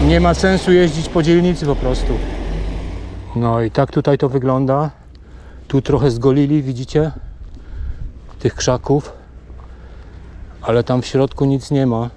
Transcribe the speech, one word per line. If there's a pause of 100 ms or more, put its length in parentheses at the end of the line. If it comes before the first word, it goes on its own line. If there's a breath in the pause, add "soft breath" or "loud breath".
Nie
ma
sensu
jeździć
po
dzielnicy
po
prostu. (1200)
No
i
tak
tutaj
to
wygląda. (800 loud breath)
Tu
trochę
zgolili,
widzicie? (1300 loud breath)
Tych
krzaków. (1500 loud breath)
Ale
tam
w
środku
nic
nie
ma.